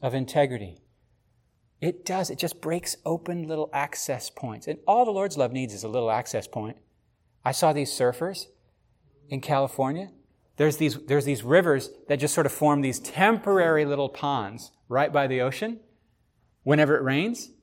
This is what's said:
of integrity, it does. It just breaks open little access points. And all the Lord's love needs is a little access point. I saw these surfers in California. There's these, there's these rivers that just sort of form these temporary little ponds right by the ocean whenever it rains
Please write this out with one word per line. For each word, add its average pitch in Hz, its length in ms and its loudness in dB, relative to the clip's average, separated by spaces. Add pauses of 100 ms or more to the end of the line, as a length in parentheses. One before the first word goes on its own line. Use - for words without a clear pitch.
of 131 140 -2
integrity, 127 640 -2 (1000)
it - 240 -4
does. 190 280 -2
It - 80 -8
just - 200 -6
breaks 170 460 -4
open 165 420 -4
little 156 240 -2
access 139 600 -4
points. 113 340 -10
And 151 220 -6
all 233 180 6
the 220 60 0
Lord's 190 260 -2
love 123 140 2
needs 127 240 -6
is 98 80 -10
a 113 40 -8
little 117 220 0
access 110 380 -2
point. 110 300 -8 (680)
I - 60 2
saw 160 200 4
these 143 200 -2
surfers 160 560 -2 (800)
in 135 120 -6
California. 139 680 0 (480)
There's 151 200 2
these, 151 280 0
there's 139 200 2
these 131 180 -2
rivers 151 480 4 (160)
that 143 120 0
just 143 140 0
sort 151 140 2
of - 40 0
form 147 300 2
these 131 180 -2
temporary 185 840 2
little 143 240 -2
ponds 120 600 -6 (180)
right 143 240 2
by 139 140 4
the 127 140 0
ocean 208 400 -4 (840)
whenever 151 320 6
it 135 80 0
rains 160 480 -2 (120)